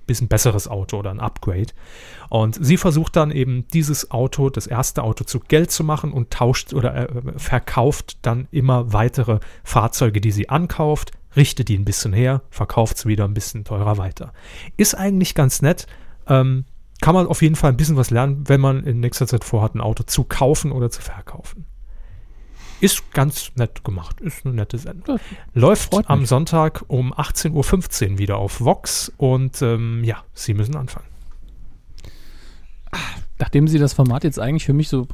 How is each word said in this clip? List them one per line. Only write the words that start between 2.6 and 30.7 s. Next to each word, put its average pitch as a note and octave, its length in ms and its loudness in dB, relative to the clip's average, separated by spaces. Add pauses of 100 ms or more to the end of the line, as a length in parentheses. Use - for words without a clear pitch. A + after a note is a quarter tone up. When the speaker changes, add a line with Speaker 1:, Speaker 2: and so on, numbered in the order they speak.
Speaker 1:
sie D#3+ 140 6
versucht D#3+ 380 2
dann D3+ 140 4
eben B2+ 380 -2
dieses D3+ 420 0
Auto, C3+ 380 0
das - 180 -4
erste A#2+ 360 -2
Auto A2 220 -2
zu - 160 -6
Geld D#3+ 300 4
zu - 140 -2
machen D3+ 300 -2
und B2 160 -2
tauscht - 420 0
oder, B2+ 220 0
äh, B2+ 140 -2 (280)
verkauft - 840 0
dann A#2+ 300 -2
immer B2 420 2
weitere A2 460 2 (240)
Fahrzeuge, A2 580 2
die A2 100 4
sie G#2 160 0
ankauft, D3+ 640 0 (260)
richtet C#3 320 4
die G#2 80 2
ein G2+ 80 0
bisschen G2+ 300 -2
her, B2+ 340 2
verkauft - 480 0
sie - 140 -4
wieder G#2 160 2
ein G2+ 80 -2
bisschen G#2 300 -6
teurer G#2 340 0
weiter. F#2 340 -6 (460)
Ist - 160 4
eigentlich F#3+ 400 0
ganz C3+ 260 4
nett. D#3 260 2 (400)
Ähm, C3 380 4 (380)
kann D#3+ 120 6
man F#3 120 6
auf - 160 2
jeden D#3 140 6
Fall C#3+ 160 4
ein A#2+ 40 2
bisschen D3+ 200 2
was B2+ 120 4
lernen, C#3 400 0
wenn C#3 140 6
man C3+ 220 2
in A#2+ 160 0
nächster A#2+ 260 0
Zeit - 180 0
vorhat, A2 300 0
ein A2 80 -4
Auto A2 220 -2
zu - 200 0
kaufen D#3 480 2
oder B2 180 0
zu - 120 -10
verkaufen. - 640 -12 (1120)
Ist - 340 2
ganz - 440 -2
nett - 280 -4
gemacht, F2+ 360 -6
ist - 240 -10
eine B2+ 100 -4
nette G#2+ 220 -4
Sendung. F3 400 -6
Speaker 2:
Das - 100 -6 (280)
Speaker 1:
Läuft D#3 400 4
Speaker 2:
freut G3+ 160 2
Speaker 1:
am C#3+ 100 4
Speaker 2:
mich. B2+ 80 0
Speaker 1:
Sonntag D#3 600 0
um B2+ 280 0
achtzehn D#3 380 -2
Uhr C#3 100 2
fünfzehn G2+ 540 0
wieder G2 180 0
auf G2+ 260 -4
Vox - 540 0
und, C3 460 0
ähm, A#2 420 0
ja, A2+ 140 -2 (160)
Sie - 180 -4
müssen G#2+ 240 0